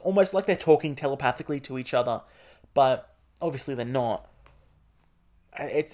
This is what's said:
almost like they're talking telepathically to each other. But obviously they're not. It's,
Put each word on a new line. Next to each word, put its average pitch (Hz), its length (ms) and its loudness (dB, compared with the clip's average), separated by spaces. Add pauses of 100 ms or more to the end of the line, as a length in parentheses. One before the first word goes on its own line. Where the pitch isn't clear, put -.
almost 190 320 2
like 185 140 0
they're 190 80 2
talking 156 400 2
telepathically 139 640 -2
to 131 180 -10
each 127 160 -6
other. 120 280 0 (520)
But 131 400 2 (260)
obviously 139 360 -4
they're 120 100 -4
not. 120 420 -2 (1300)
It's, 151 340 -2